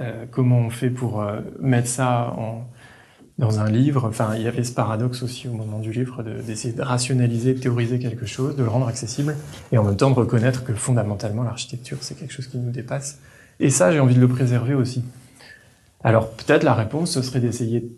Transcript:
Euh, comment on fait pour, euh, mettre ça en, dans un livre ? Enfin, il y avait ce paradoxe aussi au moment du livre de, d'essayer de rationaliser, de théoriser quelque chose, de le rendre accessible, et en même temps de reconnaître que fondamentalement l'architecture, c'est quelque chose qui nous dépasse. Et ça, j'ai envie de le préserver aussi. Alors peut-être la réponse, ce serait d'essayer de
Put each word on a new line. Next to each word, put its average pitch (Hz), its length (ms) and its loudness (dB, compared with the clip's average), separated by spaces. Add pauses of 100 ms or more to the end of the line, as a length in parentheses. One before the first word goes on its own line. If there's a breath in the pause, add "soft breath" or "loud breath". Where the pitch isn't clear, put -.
Euh, 113 300 -10
comment 123 280 2
on 113 120 0
fait 127 180 -2
pour, 123 320 -4
euh, 104 200 -4 (200)
mettre 123 280 2
ça 123 500 0
en, 113 280 -8 (720 loud breath)
dans 110 240 0
un 107 80 2
livre ? 123 400 2
Enfin, 110 260 -2
il 113 80 -4
y 110 60 -2
avait 120 160 -2
ce 123 80 -6
paradoxe 117 500 -2
aussi - 240 -8
au 120 60 -8
moment 110 280 -6
du 110 120 -6
livre 123 300 -4
de, 107 180 -8
d'essayer 113 320 -6
de - 80 -6
rationaliser, 123 720 2
de 127 80 -2
théoriser 120 380 0
quelque 117 260 -6
chose, 131 320 -4
de 135 60 0
le 113 80 2
rendre 123 180 2
accessible, 143 480 -4 (360 loud breath)
et 123 60 6
en 107 60 6
même 101 140 2
temps 135 100 6
de 135 60 6
reconnaître 123 500 2
que 117 80 -2
fondamentalement 107 720 -2
l'architecture, 120 580 -8
c'est - 180 -12
quelque 131 140 -12
chose 127 140 -10
qui - 100 -12
nous 123 140 -4
dépasse. 135 480 -8 (420 loud breath)
Et - 80 6
ça, 180 240 6
j'ai 151 80 4
envie 127 140 6
de 123 60 8
le 123 80 8
préserver 123 440 2
aussi. 127 320 0 (960 loud breath)
Alors 110 280 4
peut-être 156 320 2
la 143 120 4
réponse, 143 360 0
ce 131 120 0
serait 123 180 -2
d'essayer 117 400 0
de 117 180 -6